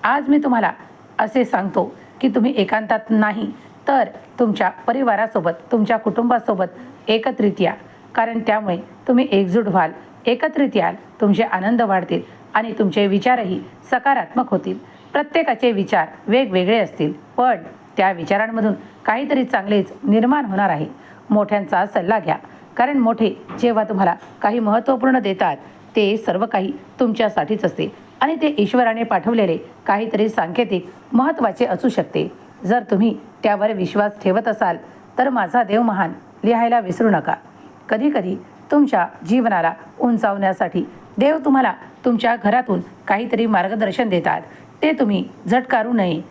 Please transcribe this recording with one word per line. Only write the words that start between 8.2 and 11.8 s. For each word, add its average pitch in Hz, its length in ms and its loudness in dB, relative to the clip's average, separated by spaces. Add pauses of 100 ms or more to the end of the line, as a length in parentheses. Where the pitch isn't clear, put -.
त्यामुळे 208 380 -2 (300)
तुम्ही 254 240 4
एकजूट 196 360 2
व्हाल, 175 240 2 (340)
एकत्रित 269 500 0
याल, 180 200 0 (260)
तुमचे 202 220 4
आनंद 214 380 0